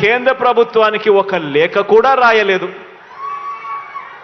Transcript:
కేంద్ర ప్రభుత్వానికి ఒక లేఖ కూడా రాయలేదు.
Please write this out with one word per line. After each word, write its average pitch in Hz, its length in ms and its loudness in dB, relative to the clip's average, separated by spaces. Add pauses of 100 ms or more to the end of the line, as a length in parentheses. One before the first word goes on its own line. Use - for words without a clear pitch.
కేంద్ర 247 300 0 (120)
ప్రభుత్వానికి 220 680 2 (120)
ఒక 190 140 -2 (200)
లేఖ 165 200 2 (160)
కూడా 226 200 6 (120)
రాయలేదు. 202 440 2 (1600)